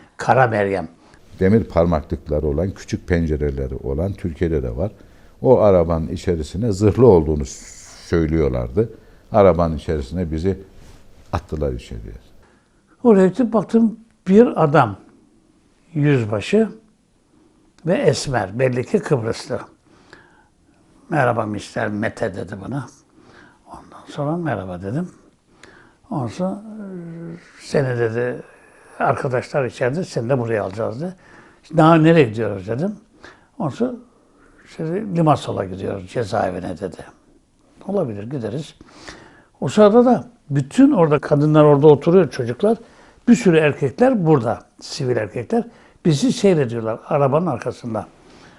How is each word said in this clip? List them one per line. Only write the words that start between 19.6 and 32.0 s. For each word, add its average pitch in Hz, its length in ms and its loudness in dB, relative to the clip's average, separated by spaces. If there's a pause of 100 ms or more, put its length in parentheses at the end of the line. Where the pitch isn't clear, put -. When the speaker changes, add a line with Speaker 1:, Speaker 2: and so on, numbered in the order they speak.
Speaker 1:
"Merhaba 120 360 0
mister 107 420 -6
Mete" 104 480 -6
dedi 92 200 -12 (100)
bana. 123 220 -8 (800)
Ondan - 400 -20
sonra 151 300 -6
"Merhaba" 95 440 -6
dedim. 135 280 -6 (1000)
Ondan 131 180 -6
sonra, 185 240 -6
e, 214 320 -14 (800)
"Seni" 127 380 -2
dedi, 120 420 -4 (580)
"arkadaşlar 131 680 -2
içeride, 135 380 -4
seni 120 260 -6
de 135 100 0
buraya 113 240 -2
alacağız" 107 380 -8
dedi. 180 140 -10 (600)
"Daha 165 180 6
nereye 160 280 6